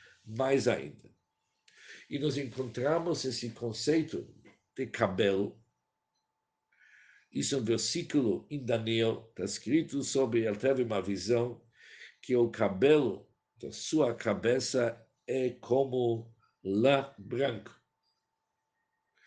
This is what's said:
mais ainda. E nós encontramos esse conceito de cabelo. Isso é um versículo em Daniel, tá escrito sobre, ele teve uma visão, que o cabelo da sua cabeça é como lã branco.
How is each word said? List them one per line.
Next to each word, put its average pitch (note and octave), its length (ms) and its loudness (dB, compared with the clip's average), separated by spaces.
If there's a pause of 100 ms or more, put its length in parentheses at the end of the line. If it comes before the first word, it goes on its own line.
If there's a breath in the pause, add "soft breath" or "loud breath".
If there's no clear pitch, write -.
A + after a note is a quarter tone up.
(240 loud breath)
mais B2+ 440 0
ainda. D2+ 420 -4 (1000 loud breath)
E C#3+ 100 -8
nós C3+ 180 -2
encontramos C#3 880 -4
esse A#2+ 260 -6
conceito A#2+ 840 -2 (440)
de C3 100 -4
cabelo. G2+ 720 0 (1700 soft breath)
Isso C#3 240 -2
é - 20 2
um A#2+ 60 -4
versículo A#2 840 0
em C#3+ 160 -8
Daniel, A2+ 680 0
tá F2+ 100 -6
escrito C#3 600 -2
sobre, A#2+ 420 2
ele G#2 100 0
teve C3 280 2
uma G#2+ 180 -2
visão, G2+ 580 -2 (600 loud breath)
que B2+ 160 0
o A#2+ 140 4
cabelo A2 800 2 (280)
da - 160 -12
sua C#3 420 0
cabeça A#2 880 0 (220)
é B2+ 240 0
como B2 840 0 (300)
lã C3 560 2
branco. A#2 560 -4 (1500 soft breath)